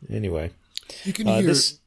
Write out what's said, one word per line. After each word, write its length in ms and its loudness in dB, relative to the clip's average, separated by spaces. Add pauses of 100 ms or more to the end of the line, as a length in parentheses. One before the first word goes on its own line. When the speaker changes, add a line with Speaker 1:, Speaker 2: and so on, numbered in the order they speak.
Speaker 1:
Anyway. 420 -4 (540)
Speaker 2:
You 80 -4
can 160 -2
Speaker 1:
Uh, 100 4
Speaker 2:
hear, 100 4
Speaker 1:
this 380 2